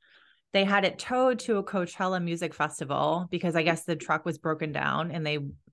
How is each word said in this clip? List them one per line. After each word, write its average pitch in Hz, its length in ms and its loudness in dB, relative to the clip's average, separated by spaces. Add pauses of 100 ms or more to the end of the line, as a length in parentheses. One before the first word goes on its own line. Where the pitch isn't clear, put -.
(520)
They 196 140 4
had 202 180 4
it 185 160 0
towed 254 400 2
to 226 180 0
a 196 60 0
Coachella 185 580 -2
music 170 320 -2
festival 151 760 0
because 175 240 0
I 165 80 4
guess 165 220 2
the 165 100 -2
truck 156 300 -2
was 160 120 -2
broken 156 360 -2
down 143 380 0
and 160 140 -2
they 151 140 0 (340)